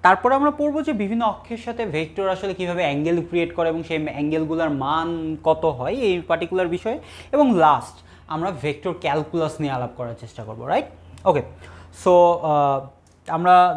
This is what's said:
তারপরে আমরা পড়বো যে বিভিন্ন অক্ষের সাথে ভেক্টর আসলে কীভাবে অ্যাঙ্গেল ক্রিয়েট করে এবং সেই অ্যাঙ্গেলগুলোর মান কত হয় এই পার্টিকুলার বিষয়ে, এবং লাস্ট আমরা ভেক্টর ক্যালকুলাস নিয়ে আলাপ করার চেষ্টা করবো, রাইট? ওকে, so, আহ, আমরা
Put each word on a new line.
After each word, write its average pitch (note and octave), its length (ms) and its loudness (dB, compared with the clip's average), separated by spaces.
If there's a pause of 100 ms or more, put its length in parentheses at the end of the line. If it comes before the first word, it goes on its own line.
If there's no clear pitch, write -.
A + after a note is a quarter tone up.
তারপরে F#3+ 340 4
আমরা C#4+ 160 2
পড়বো D4 300 -2
যে D4+ 120 -4
বিভিন্ন A3 320 -2
অক্ষের A3 320 -6
সাথে A#3 280 -8
ভেক্টর D#3+ 440 -4
আসলে F#3+ 240 -4
কীভাবে F3+ 300 -4
অ্যাঙ্গেল D3+ 340 0 (120)
ক্রিয়েট E3+ 260 -2
করে E3 140 0
এবং E3 140 -4
সেই D#3 220 -4
অ্যাঙ্গেলগুলোর D#3 640 -2
মান D#3 760 -4
কত D#3+ 220 2
হয় C#3+ 300 -2
এই F#3+ 260 0
পার্টিকুলার F3 460 -2
বিষয়ে, A3 320 -4 (320)
এবং C4+ 220 4
লাস্ট D3+ 420 4 (320)
আমরা E3 240 -4 (100)
ভেক্টর D#3 380 -4
ক্যালকুলাস D#3 640 -2
নিয়ে C#3 120 -2
আলাপ B2 240 -4
করার A#2 220 -8
চেষ্টা A2+ 240 -16
করবো, A2+ 240 -12
রাইট? G#3+ 180 0 (400)
ওকে, D3+ 160 4 (640)
so, F#3 80 4
আহ, D3+ 760 4 (400)
আমরা F3+ 500 6